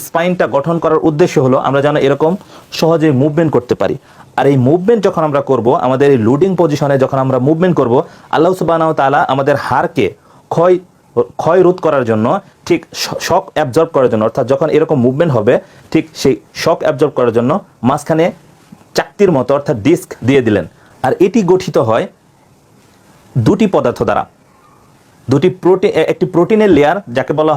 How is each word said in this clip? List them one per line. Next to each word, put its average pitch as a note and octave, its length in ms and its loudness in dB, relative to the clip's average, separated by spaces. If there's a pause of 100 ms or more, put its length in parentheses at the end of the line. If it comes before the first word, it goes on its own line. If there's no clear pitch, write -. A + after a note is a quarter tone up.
স্পাইনটা F3 400 -2 (100)
গঠন E3 280 -2
করার D#3+ 160 2 (100)
উদ্দেশ্য E3 260 0 (100)
হলো C3 120 2 (100)
আমরা C#3 180 0
যেন D3 100 0 (120)
এরকম D3+ 240 0 (480)
সহজে D#3+ 300 2 (120)
মুভমেন্ট D#3 340 0
করতে A#2 260 -2
পারি। F#2+ 140 -2 (440)
আর C3 120 0
এই C#3 60 2 (100)
মুভমেন্ট F#3 400 2
যখন E3 220 -2
আমরা C#3 120 -2 (100)
করব, A#2+ 160 0 (200)
আমাদের C3 280 2
এই A#2+ 120 2
লোডিং D3 240 2 (100)
পজিশনে D3 420 0
যখন C3+ 220 -2
আমরা C3 120 0 (100)
মুভমেন্ট E3 340 2
করব, A#2+ 120 0 (420)
আল্লাহ E3+ 260 2
সুবহানাহু E3 280 0
ওয়া D#3 120 -4
তাআলা C#3 180 0 (140)
আমাদের C3+ 220 0 (120)
হাড়কে C#3+ 380 -2 (480)
ক্ষয়, F3+ 220 2 (680)
ক্ষয় E3+ 240 2
রোধ F3+ 200 2
করার C#3+ 240 0
জন্য, A2 160 0 (420)
ঠিক E3+ 180 -2 (160)
শ-, - 260 -8
শক F3 160 0 (120)
অ্যাবজর্ব D3+ 400 0
করার B2+ 160 2
জন্য, G#2+ 160 0
অর্থাৎ B2+ 260 -4
যখন D3+ 140 0 (100)
এরকম D#3 280 0
মুভমেন্ট D3 320 0
হবে, A2 160 2 (380)
ঠিক D#3+ 120 0 (180)
সেই C3 140 2 (280)
শক E3 220 0
অ্যাবজর্ব D3 320 -2
করার B2 200 0
জন্য A#2+ 140 0 (380)
মাঝখানে D#3+ 360 -2 (720)
চাকতির F#3+ 400 0
মতো B2 200 -2
অর্থাৎ C#3+ 200 -4 (100)
ডিস্ক - 220 0 (200)
দিয়ে C3+ 180 2
দিলেন। G2 200 0 (380)
আর C3+ 80 -2 (120)
এটি G#3 140 0 (120)
গঠিত F3+ 260 -2 (120)
হয় B2 160 0 (1400)
দুটি F#3+ 280 2
পদার্থ B2+ 320 -2
দ্বারা, F#2 160 0 (1080)
দুটি C#3+ 180 2 (140)
প্রোটি-, F#3 360 2
এ-, D#3 140 0
একটি F3+ 200 -4
প্রোটিনের G3 440 2
লেয়ার D3 200 2 (200)
যাকে C3+ 220 -2
বলা D#3 180 0